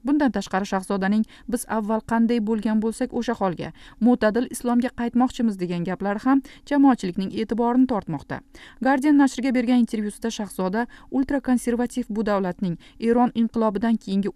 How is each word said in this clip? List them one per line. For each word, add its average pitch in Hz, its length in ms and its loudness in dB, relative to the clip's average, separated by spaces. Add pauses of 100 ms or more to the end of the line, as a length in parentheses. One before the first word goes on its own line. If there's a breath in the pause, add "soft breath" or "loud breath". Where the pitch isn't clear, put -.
Bundan 285 240 2
tashqari, 196 420 -4
shahzodaning 196 520 0 (240 loud breath)
"Biz - 200 -4
avval 220 320 -2 (100)
qanday 233 280 2 (100)
bo'lgan 220 320 0
bo'lsak, 226 320 -4
o'sha 233 280 -2
holga, 180 320 -4 (280 loud breath)
mo'tadil 233 540 4
islomga 240 360 0 (100)
qaytmoqchimiz", 233 580 0
degan 175 260 -4
gaplari 196 420 -4
ham 269 160 4 (280 loud breath)
jamoatchilikning 233 600 2 (100)
e'tiborini 240 460 2
tortmoqda. 180 540 -6 (400 loud breath)
Guardian 285 380 4
nashriga 269 360 2
bergan 247 300 2
intervyusida 220 460 -6
shahzoda 202 560 -4 (240 loud breath)
ultrakonservativ 247 1000 -2
bu 214 180 -2
davlatning 190 520 -2 (220 soft breath)
Eron 233 340 2
inqilobidan 220 600 0
keyingi 196 400 -2